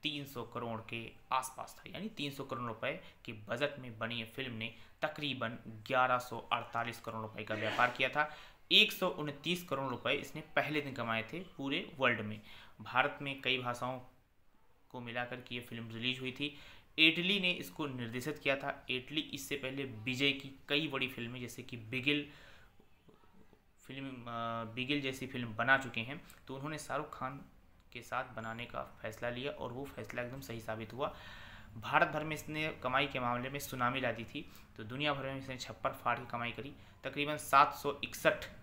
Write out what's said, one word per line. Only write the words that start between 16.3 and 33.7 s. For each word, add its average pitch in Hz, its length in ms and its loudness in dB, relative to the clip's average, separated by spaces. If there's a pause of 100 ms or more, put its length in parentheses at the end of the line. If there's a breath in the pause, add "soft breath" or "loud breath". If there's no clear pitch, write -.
थी। 143 240 -4 (420 loud breath)
इटली 175 420 8
ने 180 120 4
इसको 151 340 -4
निर्देशित 127 520 -4
किया 139 180 2
था। 139 340 -4
इटली 131 300 -2
इससे - 360 -4
पहले 135 280 -4
विजय 127 480 2
की - 360 -8
कई 147 200 2
बड़ी 131 200 0
फिल्में, 123 320 -6
जैसे 123 220 -8
कि 123 140 -10
बिगिल 131 540 2 (1500 loud breath)
फिल्म, 135 280 -8
अ, 127 180 -8 (400)
बिगिल 127 360 0
जैसी 131 260 -2
फिल्म 120 280 -4
बना 123 240 8
चुके 123 220 -2
हैं, 135 240 -6 (220 loud breath)
तो 131 80 -6
उन्होंने 147 240 -6
शाहरुख 143 400 -4
खान 131 260 -6 (480)
के 120 100 -12
साथ 123 220 -2
बनाने 113 420 -6
का 131 160 -6
फैसला 117 480 -6
लिया 123 220 -4
और - 200 -6
वो 131 120 -6
फैसला 123 380 -6
एकदम 123 180 -6
सही 117 200 -8
साबित 110 320 -6
हुआ। 135 220 -4 (600 loud breath)
भारत 151 320 6
भर 151 160 0
में 156 120 -2
इसने 156 460 -2
कमाई 131 240 4
के 135 140 -2
मामले 123 300 0
में 143 80 -4
सुनामी 131 420 2